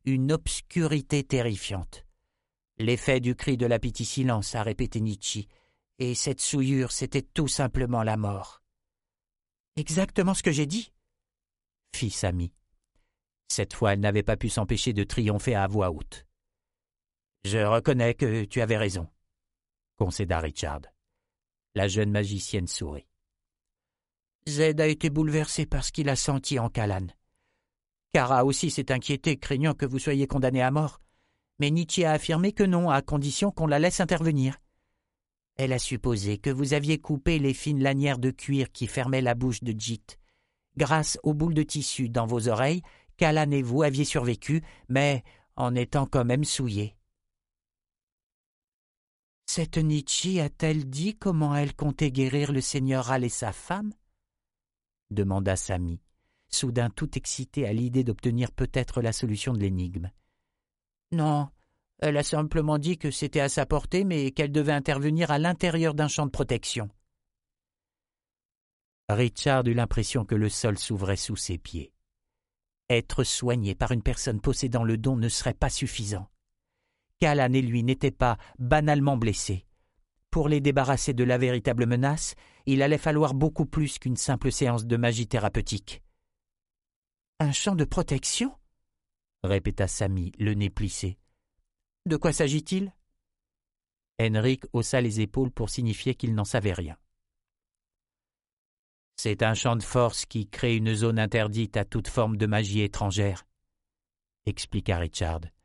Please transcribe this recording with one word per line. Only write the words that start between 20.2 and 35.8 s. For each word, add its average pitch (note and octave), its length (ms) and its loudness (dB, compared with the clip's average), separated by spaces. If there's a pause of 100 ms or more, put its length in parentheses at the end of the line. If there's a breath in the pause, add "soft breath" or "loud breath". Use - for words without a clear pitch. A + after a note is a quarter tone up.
Richard. D2 420 -6 (920)
La G2 120 2
jeune G#2 240 0
magicienne G2+ 560 -2
sourit. D2 400 -8 (1400)
Zed D3+ 320 2
a D#3 80 4
été D#3 220 2
bouleversé D3+ 560 0
par - 180 0
ce - 80 -4
qu'il C#3+ 180 0
a C3+ 60 2
senti C3+ 420 0
en A2+ 120 0
Callan. G2 380 -2 (1080)
Kara C3 320 4
aussi C#3 240 0
s'est - 220 -4
inquiétée, C3+ 460 -2
craignant C#3+ 360 0
que - 120 -2
vous C3 140 -2
soyez C#3 260 0
condamné C3 360 2
à B2+ 100 4
mort. D3+ 280 -2 (600)
Mais C#3+ 120 4
Nietzsche E3+ 340 2
a D#3 80 4
affirmé E3 400 0
que G#3 100 2
non, F3+ 260 4
à C#3 120 4
condition C#3+ 500 -2
qu'on D#3+ 160 -2
la D3 120 4
laisse F3+ 200 2
intervenir. D#3 600 2 (1000)
Elle C3 160 0
a B2 60 0
supposé G#2+ 580 -2